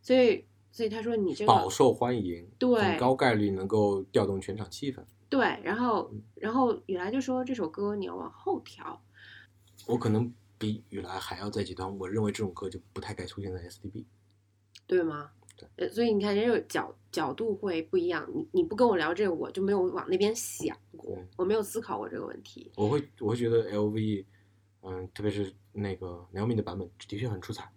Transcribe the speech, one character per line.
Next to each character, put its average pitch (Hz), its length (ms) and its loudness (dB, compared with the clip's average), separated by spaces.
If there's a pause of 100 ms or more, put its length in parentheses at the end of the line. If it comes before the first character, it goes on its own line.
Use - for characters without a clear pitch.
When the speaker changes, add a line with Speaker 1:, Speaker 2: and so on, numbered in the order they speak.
Speaker 1:
所 254 120 2
以， 247 320 6 (280)
所 233 120 -4
以 208 40 0
他 220 120 -4
说 233 140 0
你 185 180 2
这 208 120 -4
个 - 20 6
Speaker 2:
饱 113 220 6
受 127 240 6
欢 123 280 0
迎， 87 240 -4 (140)
Speaker 1:
对。 247 220 4
Speaker 2:
很 165 160 2
高 131 180 4
概 131 180 4
率 104 160 2
能 95 160 -2
够 101 460 4
调 104 140 4
动 98 160 -2
全 110 160 -8
场 104 120 -8
气 143 220 -6
氛。 - 100 -14 (280)
Speaker 1:
对， 277 100 2 (240)
然 202 140 -2
后， 233 340 0
Speaker 2:
嗯。 107 100 -10 (140)
Speaker 1:
然 220 160 -4
后 240 260 2 (100)
雨 190 100 -2
来 180 120 -4
就 262 120 0
说 254 240 -2
这 254 100 -4
首 180 140 -2
歌 202 260 -4
你 196 100 -4
要 170 80 -8
往 175 160 -10
后 349 300 -4
调。 - 420 -14 (840)
Speaker 2:
我 120 100 2
可 117 120 0
能 117 200 2 (280)
比 107 320 -4
雨 98 100 -8
来 95 180 -8
还 - 220 -8
要 101 100 -6
再 104 140 -2
极 95 100 -6
端， 95 240 -6
我 92 120 -6
认 110 120 0
为 104 80 2
这 107 140 -4
种 92 100 -4
歌 95 160 -8
就 92 80 -10 (140)
不 - 80 -12
太 101 140 -8
该 92 120 -8
出 98 160 -12
现 95 120 -6
在 90 80 -8
S 87 200 -14
D 101 60 -12
B。 104 180 -10 (800)
Speaker 1:
对 180 160 2
吗？ 147 280 -4 (280)
Speaker 2:
对。 - 100 -20 (100)
Speaker 1:
呃， - 120 -4
所 233 140 0
以 233 100 4
你 202 80 2
看 208 140 2
人 214 100 2
有 233 220 4
角-， - 260 -4 (180)
角 143 220 -2
度 220 220 -2
会 175 280 -2
不 185 140 0
一 175 100 2
样， 165 260 -2
你， - 180 -4
你 175 120 4
不 170 120 -2
跟 240 100 6
我 202 120 4
聊 160 160 2
这 202 120 2
个， 180 80 2
我 - 160 -4
就 190 120 -4
没 196 100 2
有 196 100 4
往 180 280 -2
那 185 80 2
边 208 180 4
想 - 420 -6 (200)
过， - 200 -8
Speaker 2:
嗯。 92 100 -12 (100)
Speaker 1:
我 185 80 0
没 202 80 2
有 214 100 2
思 202 160 -6
考 - 180 -6
过 101 120 -8
这 - 100 -8
个 - 60 -8
问 - 180 -12
题。 - 320 -20
Speaker 2:
我 104 140 2
会， 143 140 2 (160)
我 107 100 0
会 117 60 2
觉 120 140 2
得 110 220 4
L 104 140 2
V， 107 400 0 (580)
嗯， 92 300 -8
特 101 100 -8
别 104 80 2
是 98 200 -2 (200)
那 101 240 -2
个 90 380 -10
Naomi 107 220 2
的 104 60 4
版 92 160 -4
本， 90 120 -6 (180)
的 101 100 -6
确 120 100 -2
很 98 140 -4
出 - 120 -8
彩。 - 240 -12